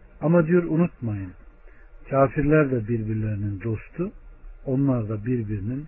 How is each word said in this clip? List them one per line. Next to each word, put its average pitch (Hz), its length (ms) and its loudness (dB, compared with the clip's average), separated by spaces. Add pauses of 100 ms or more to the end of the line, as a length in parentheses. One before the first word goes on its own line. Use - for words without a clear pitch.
(200)
Ama 165 260 4
diyor 175 160 4
unutmayın, 120 720 -2 (760)
kafirler 143 600 4
de 117 180 -2
birbirlerinin 107 720 -2
dostu, 117 520 -6 (540)
onlar 131 420 0
da 107 180 -6
birbirinin 117 600 -4